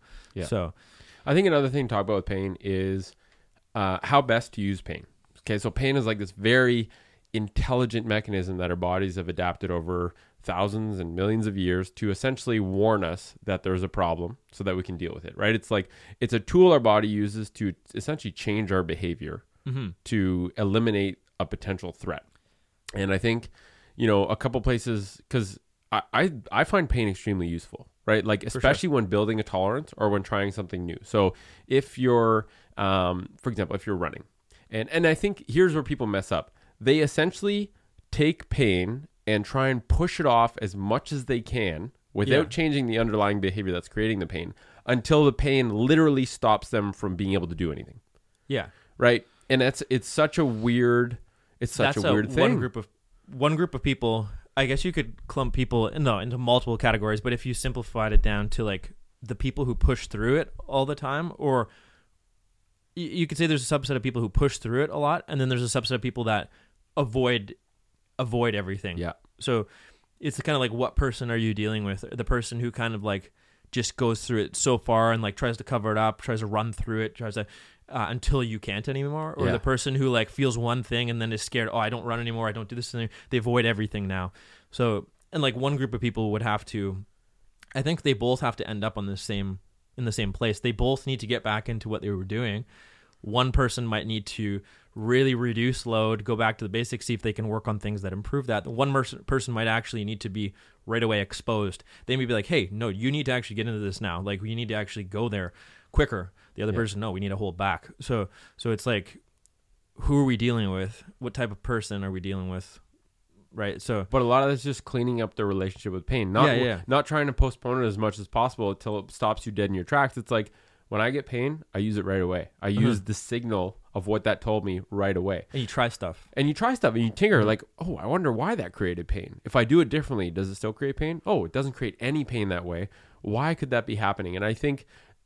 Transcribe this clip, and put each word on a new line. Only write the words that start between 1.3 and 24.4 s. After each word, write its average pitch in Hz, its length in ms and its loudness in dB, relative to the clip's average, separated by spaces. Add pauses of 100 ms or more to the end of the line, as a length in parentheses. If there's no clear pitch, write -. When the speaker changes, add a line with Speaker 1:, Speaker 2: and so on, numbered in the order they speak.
Speaker 1:
think 190 140 4
another 143 220 4
thing 131 180 0
to 117 80 -4
talk 101 80 2
about 104 140 0
with 95 100 -2
pain 95 340 -4
is, 95 540 -2 (640)
uh, 95 260 0
how 143 180 4
best 120 340 0
to 107 60 -6
use 98 200 -2
pain. - 260 -12 (340)
Okay, 107 180 -2
so 110 120 -2
pain 135 260 0
is, 131 80 2
like, 110 140 0
this 98 140 -8
very 117 560 4 (440)
intelligent 117 720 0
mechanism 101 520 -2
that 90 120 -2
our 87 60 0
bodies 90 400 0
have 90 120 -4
adapted 87 420 -2
over 87 440 -2 (280)
thousands 101 560 -2
and 85 180 -6
millions 107 300 2
of 101 100 -2
years 92 340 0
to 104 200 -4
essentially 123 500 -2
warn 101 420 2
us 85 320 -6 (100)
that 95 180 -2
there's 92 200 -2
a 95 60 -4
problem 87 480 -2 (160)
so - 100 -12
that 95 140 -2
we 92 60 -2
can 90 140 -8
deal 85 180 -6
with 80 100 -14
it, - 120 -14
right? 104 180 2
It's - 160 -4
like, 101 180 0 (320)
it's 120 140 -2
a 110 60 0
tool 180 320 8
our 147 80 8
body 107 280 4
uses 104 420 -2
to 98 240 -4 (200)
essentially 117 380 -6
change 104 400 -2
our 95 100 2
behavior 85 600 -6 (220)
Speaker 2:
Mm-hmm. 127 260 -6 (120)
Speaker 1:
to 92 540 0
eliminate 101 600 2 (200)
a 92 60 -2
potential 95 440 -6
threat. 85 340 -8 (680)
And 98 220 -2
I - 20 2
think, 113 320 0 (480)
you 120 100 2
know, 101 200 6
a 110 100 0
couple 127 240 -2